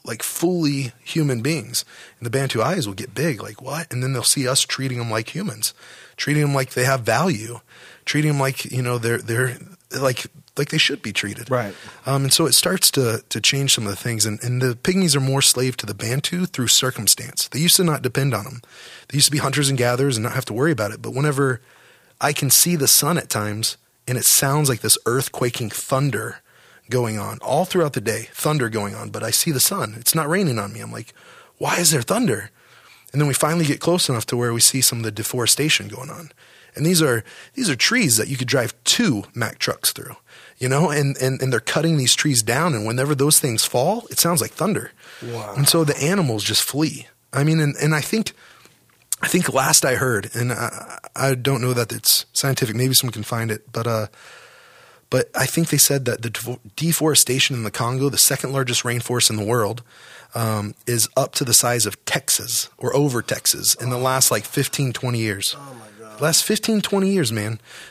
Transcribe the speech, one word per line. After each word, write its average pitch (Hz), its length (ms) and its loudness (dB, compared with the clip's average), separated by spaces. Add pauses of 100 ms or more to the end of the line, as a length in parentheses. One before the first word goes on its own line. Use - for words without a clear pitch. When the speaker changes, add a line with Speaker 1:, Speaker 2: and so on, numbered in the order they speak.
Speaker 1:
like, 117 180 -8
fully 147 720 -2 (120)
human 139 380 0
beings. 123 420 -2 (340)
And 120 60 -10
the 120 60 -6
Bantu 127 320 0
eyes 147 240 0
will 98 80 -6
get 98 200 -12
big, 135 280 -2
like, 104 180 -14
"What?" 147 320 -8
And 123 100 -2
then 131 120 -2
they'll 117 80 -2
see 127 260 2
us 131 140 2
treating 131 360 -4
'em 117 120 -4
like 113 240 -4
humans, 151 400 -6 (420)
treating 147 260 0
'em 143 120 2
like 131 160 0
they 123 140 0
have 131 180 2
value, 117 580 0 (460)
treating 151 240 2
'em 143 100 2
like, 135 240 0
you 127 160 -4
know, 123 160 0
they're, 117 220 0
they're, 117 400 -2 (420)
like, 131 240 0 (320)
like 147 140 -2
they 160 80 0
should - 240 0
be - 100 -6
treated. 104 380 -6
Speaker 2:
Right. 117 240 -2 (320)
Speaker 1:
Um, 139 180 0
and 131 80 0
so 165 140 4
it 120 80 2
starts - 380 2
to, 117 360 0
to 120 120 -6
change 139 340 2
some 117 100 0
of 101 60 -4
the 95 120 -8
things. 113 220 0
And, 107 180 -4
and 123 200 -2
the 123 140 2
pygmies 180 380 2
are 139 60 2
more 135 220 2
slave 123 360 2
to 117 80 -10
the 98 80 -6
Bantu 139 520 -2
through 120 220 -2
circumstance. - 800 0
They 123 100 -6
used 170 180 4
to 185 80 4
not 151 160 2
depend 135 320 0
on 101 140 -2
'em. 120 160 -14 (460)
They 135 100 -4
used 147 80 4
to 139 60 0
be 151 60 2
hunters 135 300 0
and 139 80 0
gatherers 123 400 2
and 107 80 -2
not 117 80 -2
have 135 140 -4
to 107 80 -6
worry 151 180 2
about 104 200 -2
it. 104 100 -14
But 113 100 -8
whenever 135 480 0 (580)
I 147 140 2
can 147 160 -2
see 175 280 4
the 135 120 2
sun 151 300 4
at - 100 -4
times, 104 480 -4 (320)
and 123 80 0
it 104 80 0
sounds 143 460 4
like 113 100 0
this - 240 2
earthquaking 123 640 -2
thunder 123 720 -2 (500)
going 117 280 0
on 104 220 -6
all 151 240 0
throughout 165 300 0
the 131 60 -2
day, 110 340 -4
thunder 151 340 0
going 104 260 -4
on, 107 140 -10
but 107 140 -8
I 110 80 -4
see - 200 2
the 135 80 0
sun. - 400 0
It's - 160 0
not 156 140 0
raining 160 300 2
on 101 120 -4
me. 107 100 -12
I'm 110 120 -10
like, 110 220 -14 (420)
"Why - 220 0
is 175 140 0
there 131 100 0
thunder?" 156 480 -2 (600)
And 143 100 -2
then 151 60 2
we 139 60 0
finally 160 320 0
get 143 160 0
close 175 300 0
enough 117 160 -4
to 123 100 -4
where 120 160 0
we 117 80 -2
see 131 220 2
some 120 160 2
of 113 60 -4
the 110 60 -4
deforestation 113 800 0
going 131 220 -14
on. 165 200 -16 (460)
And 139 80 -2
these 175 160 4
are, 123 240 2 (300)
these 233 160 -2
are 127 60 -2
trees 156 420 2
that 104 100 -2
you 135 80 -4
could 123 120 -4
drive 120 260 0 (100)
two 143 400 2 (100)
Mack 117 240 -4
trucks - 340 -2
through, - 240 -14 (420)
you 127 100 -2
know, 143 220 4
and, 143 280 0
and, 131 240 0
and 131 100 2
they're 113 80 2
cutting 160 360 2
these 127 180 2
trees 127 280 4
down, 135 320 2
and 107 120 -2
whenever 131 280 0
those 143 260 4
things 117 240 0
fall, 180 460 0
it - 80 -4
sounds 170 220 2
like 104 120 -4
thunder. 175 400 -2 (300)
Speaker 2:
Wow. 113 340 -8
Speaker 1:
And 139 120 2
so 165 160 4
the 147 180 2
animals 143 420 2
just - 180 0
flee. 143 440 -4 (260)
I 139 120 2
mean, 160 160 4
and, 143 160 2
and 156 180 2
I 151 60 2
think, - 320 -2 (880)
I - 80 0
think 170 240 2
last 135 320 4
I 131 120 4
heard, 120 380 0
and 120 180 -2
I, - 460 -8 (180)
I 135 180 2
don't 127 260 0
know 127 120 0
that 120 200 -2
it's - 400 0
scientific, 123 440 0
maybe 127 180 2
someone 120 180 2
can 107 120 -6
find 113 260 -4
it, 107 220 -8
but, 117 140 -4
uh, 110 200 -2 (1040)
but 127 240 0
I 139 120 0
think 165 220 0
they 147 100 2
said 135 280 2
that 113 160 -2
the 113 80 -6
defo-, 120 280 -8 (180)
deforestation 147 800 2
in 113 60 -4
the 104 80 -4
Congo, 131 380 0
the - 100 0
second 135 340 0
largest 131 300 0
rainforest 120 480 0
in 110 60 -2
the 104 80 -2
world, 113 380 0 (520)
um, 110 400 -2 (120)
is 120 300 0
up 135 180 2
to 147 100 -2
the 117 100 2
size 120 320 4
of - 180 -6
Texas - 640 -2 (100)
or 127 180 0
over 135 260 2
Texas - 540 0
in 123 140 -4
the 123 80 0
last, 131 340 4
like, 107 120 2
fifteen, 139 480 0
twenty 120 280 -2
years. 98 360 -2
Speaker 2:
Oh, - 180 -16
my 107 300 -20
God. - 160 -16
Speaker 1:
Last 156 220 4
fifteen, 214 380 0
twenty 196 300 2
years, 165 200 2
man, 110 300 -2 (300)